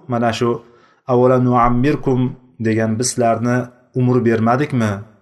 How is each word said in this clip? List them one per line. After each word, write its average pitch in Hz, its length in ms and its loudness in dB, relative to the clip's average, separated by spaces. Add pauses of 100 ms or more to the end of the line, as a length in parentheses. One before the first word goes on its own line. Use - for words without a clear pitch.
mana 120 240 -2
shu 120 180 -2 (580)
"Avalam 127 360 4
nu'ammirkum" 123 760 2 (400)
degan 110 380 0
"Biz 123 100 -2
sizlarni 117 480 0 (380)
umr 123 300 2
bermadikmi? 117 680 0 (300)